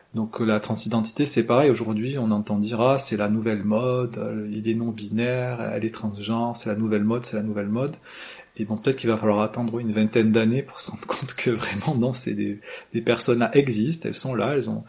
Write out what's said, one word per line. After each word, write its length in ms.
Donc, 260
euh, 40
la 160
transidentité, 680
c'est 200
pareil. 240
Aujourd'hui, 480
on 140
entend 260
dire, 220
ah, 180
c'est 180
la 120
nouvelle 340
mode, 560
euh, 340
il 160
est 60
non-binaire, 840
elle 120
est 100
transgenre, 600
c'est 120
la 80
nouvelle 280
mode, 200
c'est 120
la 60
nouvelle 260
mode. 280
Et 80
bon, 120
peut-être 200
qu'il 140
va 60
falloir 240
attendre 400
une 100
vingtaine 400
d'années 320
pour 160
se 140
rendre 160
compte 260
que 160
vraiment, 460
non, 160
c'est 220
des, 260
des 80
personnes 400
là 160
existent, 520
elles 60
sont 220
là, 180
elles 160
ont, 180